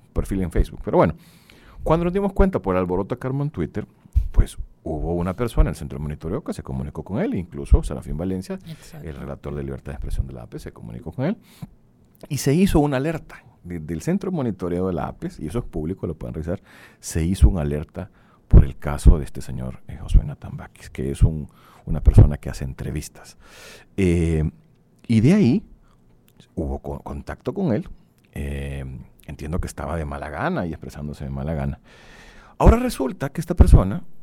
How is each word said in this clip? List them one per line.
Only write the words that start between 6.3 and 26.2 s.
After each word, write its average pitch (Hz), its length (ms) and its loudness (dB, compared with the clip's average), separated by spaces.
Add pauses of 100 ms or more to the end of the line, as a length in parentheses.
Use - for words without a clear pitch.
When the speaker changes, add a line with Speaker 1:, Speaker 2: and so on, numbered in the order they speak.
Speaker 1:
que 254 100 -8
se - 100 -10
comunicó 65 400 -8
con 101 160 -6
él, 233 160 -4
incluso 82 480 0
Serafín 71 340 -8
Valencia, 95 400 -6 (100)
Speaker 2:
Exacto. 82 400 -18
Speaker 1:
el 73 80 -12
relator 69 380 -10
de 73 80 -8
libertad 67 300 -10
de 67 60 -10
expresión 64 280 -6
de 65 80 -16
la 60 100 -16
apes, 147 200 -18
se - 80 -16
comunicó - 400 -16
con 135 140 -6
él 196 120 -4 (920)
y 143 80 -6
se 139 180 0
hizo 180 240 4
una 143 180 2
alerta 156 460 -6 (200)
de-, 87 160 -8
del 78 220 -6
Centro 180 300 -2
de 180 60 -4
Monitoreo 92 500 -2
de 92 60 -2
la 73 120 -2
apes, - 340 -10
y - 60 -10
eso 104 140 -4
es - 60 -8
público, 87 420 -6
lo 80 80 -6
pueden 60 180 -10
revisar, 90 300 -6 (360)
se - 240 -4
hizo 92 240 4
una 92 140 2
alerta 76 480 -6 (380)
por - 180 10
el 65 120 -6
caso 76 400 6
de 69 60 -2
este - 160 -10
señor, 64 480 -10
eh, 73 140 -14
Josué - 240 4
Nathan - 320 -10
Bakis, - 320 -18
que 65 200 -6
es 69 140 0
un, 78 240 0 (380)
una 78 160 -4
persona - 360 10
que - 120 -10
hace 67 160 -8
entrevistas. - 720 -10 (580)
Eh, 85 480 2 (640)
y 110 140 4
de 139 120 6
ahí 185 300 4 (920)